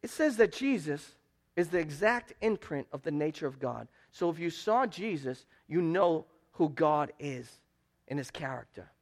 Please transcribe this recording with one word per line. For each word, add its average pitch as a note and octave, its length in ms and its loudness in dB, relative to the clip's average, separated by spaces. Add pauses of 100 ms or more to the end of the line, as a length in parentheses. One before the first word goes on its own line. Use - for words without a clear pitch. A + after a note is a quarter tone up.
It - 80 -10
says D4+ 280 2
that A3 160 6
Jesus F3 600 -2 (400)
is E3+ 140 0
the F3 100 2
exact E3+ 600 0
imprint F#3+ 520 -2
of C#3+ 100 -8
the D#3+ 100 -4
nature D3 360 -2
of C3+ 120 -8
God. A#2+ 280 -6 (240)
So E3+ 180 0
if D#3+ 80 -4
you E3+ 140 -4
saw A3+ 340 2
Jesus, E3+ 600 -6 (220)
you D#3+ 140 0
know E3+ 460 2 (240)
who D#3+ 180 2
God D3 500 2
is B2+ 400 -10 (480)
in C#3 100 -4
His C3+ 120 -6
character. B2 600 -10 (100)